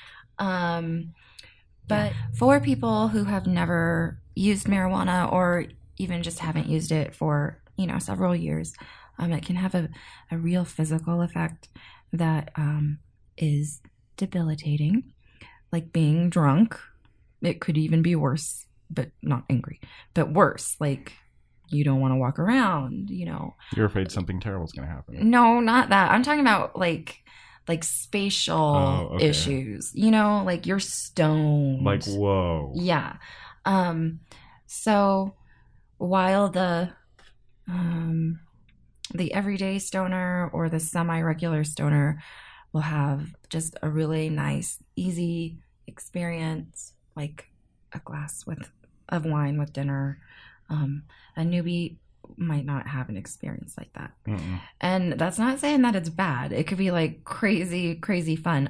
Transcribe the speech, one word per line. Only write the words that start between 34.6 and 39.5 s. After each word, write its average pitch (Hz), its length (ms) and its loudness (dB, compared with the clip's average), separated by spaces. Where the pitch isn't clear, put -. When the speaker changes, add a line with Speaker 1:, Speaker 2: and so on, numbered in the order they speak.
Speaker 1:
so 196 640 2
while 190 520 2
the, 180 420 0
um, 165 720 -2
the 175 180 0
everyday 196 460 0